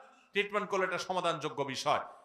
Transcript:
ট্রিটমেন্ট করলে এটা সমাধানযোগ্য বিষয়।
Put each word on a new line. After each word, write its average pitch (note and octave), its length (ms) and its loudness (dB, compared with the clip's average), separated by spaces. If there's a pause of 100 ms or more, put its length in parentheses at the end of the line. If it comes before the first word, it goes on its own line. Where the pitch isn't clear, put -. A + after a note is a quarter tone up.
(320)
ট্রিটমেন্ট G3+ 380 0
করলে F#3+ 160 2
এটা F3+ 120 -2
সমাধানযোগ্য D#3+ 680 0
বিষয়। C3 360 2 (260)